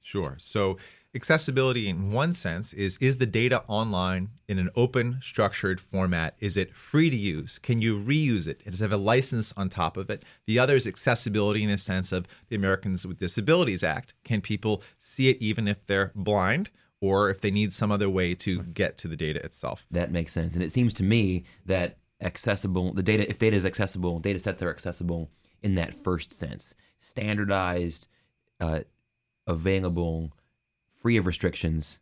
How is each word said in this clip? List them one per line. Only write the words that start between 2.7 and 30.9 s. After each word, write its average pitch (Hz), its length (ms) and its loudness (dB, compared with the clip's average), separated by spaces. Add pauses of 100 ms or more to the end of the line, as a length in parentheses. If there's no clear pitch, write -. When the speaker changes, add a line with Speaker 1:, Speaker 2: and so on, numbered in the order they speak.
Speaker 1:
is, 98 260 -2
is 131 200 2
the 127 80 2
data 117 420 2
online 95 600 0 (200)
in 98 100 0
an 90 160 0
open, 123 480 2
structured 98 580 0
format? 90 600 -2
Is 98 160 -2
it 95 180 -2
free 160 360 2
to 127 60 0
use? 92 440 -4
Can 117 200 0
you 110 160 2
reuse 113 520 0
it? - 160 -8
Does 92 160 -6
it 107 40 0
have 101 80 0
a 107 40 2
license 113 600 2
on 95 120 -2
top 85 280 -2
of 92 140 -8
it? 104 140 -8 (220)
The 110 120 4
other 127 180 6
is 123 100 4
accessibility 104 760 0
in 104 80 2
a 101 80 0
sense 92 340 -2
of 92 140 -2 (220)
the 113 80 -4
Americans 95 500 0
with 92 120 -10
Disabilities 107 680 0
Act. - 300 -2 (100)
Can 110 160 0
people 107 420 -2 (160)
see - 300 0
it 127 120 4
even 107 280 0
if - 180 -4
they're 98 300 2
blind 104 540 0 (300)
or 98 300 4
if 95 100 -4
they 104 120 0
need 104 200 2
some 104 200 0
other 101 180 2
way 92 240 2
to 90 300 -2
get 87 340 -2
to - 100 -10
the 80 80 -6
data 76 280 -4
itself? - 480 -10
Speaker 2:
That 87 180 0
makes 85 220 -2
sense. 82 220 -2
And 87 80 0
it 80 100 -4
seems 123 220 4
to 95 100 0
me 98 400 2 (220)
that 90 320 0 (240)
accessible, 92 680 -2
the 95 100 -2
data, 104 260 2
if 104 100 -6
data 110 180 4
is 92 100 2
accessible, 90 540 -2
data 98 180 -2
sets 92 240 -6
are 87 80 -2
accessible 85 600 -6 (320)
in 98 140 0
that 87 180 -2
first - 400 -4
sense. - 400 -12 (260)
Standardized, 98 1080 -2 (520)
uh, 80 200 0 (680)
available, 85 840 0 (680)